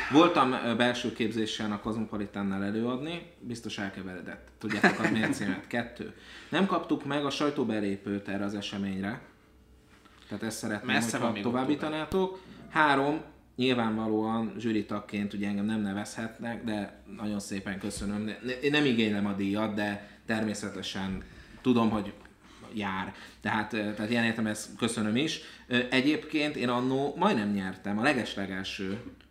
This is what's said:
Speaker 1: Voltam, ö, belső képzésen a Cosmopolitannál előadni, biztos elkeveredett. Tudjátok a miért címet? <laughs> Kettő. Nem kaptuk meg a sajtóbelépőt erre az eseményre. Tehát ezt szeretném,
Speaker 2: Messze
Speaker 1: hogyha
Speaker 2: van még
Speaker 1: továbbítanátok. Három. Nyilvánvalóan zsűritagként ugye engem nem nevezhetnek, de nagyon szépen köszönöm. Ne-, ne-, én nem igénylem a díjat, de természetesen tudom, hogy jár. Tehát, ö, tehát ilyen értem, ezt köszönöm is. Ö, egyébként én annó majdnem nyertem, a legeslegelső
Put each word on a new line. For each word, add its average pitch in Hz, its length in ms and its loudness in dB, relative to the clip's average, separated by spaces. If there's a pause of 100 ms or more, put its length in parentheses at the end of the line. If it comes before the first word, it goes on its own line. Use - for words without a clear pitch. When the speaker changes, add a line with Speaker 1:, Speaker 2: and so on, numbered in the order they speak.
(120)
Speaker 1:
Voltam, 151 400 8
ö, 117 240 0
belső 120 380 2
képzésen 110 580 -2
a 104 80 -2
Cosmopolitannál 101 840 -4
előadni, 123 580 -2 (180)
biztos 117 380 -8
elkeveredett. 95 720 -8 (100)
Tudjátok 104 420 2
a - 120 2
miért 110 220 2
címet? 101 360 -4
<laughs> - 80 -4
Kettő. - 360 -6 (360)
Nem 175 160 4
kaptuk 170 400 0
meg 143 200 0
a 143 40 0
sajtóbelépőt 110 1000 0
erre 101 160 -2
az 101 120 -4
eseményre. 101 680 -4 (1040)
Tehát 104 160 -8
ezt 110 140 -4
szeretném, 117 360 -2
Speaker 2:
Messze 131 180 2
Speaker 1:
hogyha 120 140 0
Speaker 2:
van 117 60 2
még 104 120 -2
Speaker 1:
továbbítanátok. 151 1000 0 (280)
Három. 147 520 4 (340)
Nyilvánvalóan 110 1000 2
zsűritagként 107 760 0
ugye 101 140 -2
engem 101 180 0
nem 110 160 0
nevezhetnek, 104 840 -4
de 107 400 -4 (140)
nagyon 104 220 -4
szépen 98 400 -6
köszönöm. 104 420 -4
Ne-, 107 220 -4
ne-, 123 80 -4
én 131 200 0
nem 147 140 4
igénylem 110 400 4
a 101 80 0
díjat, 101 400 0
de 104 360 -2 (160)
természetesen 98 1000 -2 (380)
tudom, 117 280 6
hogy 101 240 0 (600)
jár. 98 400 -4 (280)
Tehát, 107 320 0
ö, 107 200 0
tehát 107 180 -2
ilyen 120 120 4
értem, 113 220 2
ezt 107 320 -2
köszönöm 110 380 2
is. 151 240 0 (280)
Ö, 123 120 2 (100)
egyébként 147 680 2
én - 140 0
annó 131 480 2
majdnem 147 340 4
nyertem, 101 460 -2
a 107 40 -2
legeslegelső 98 1000 -2 (320)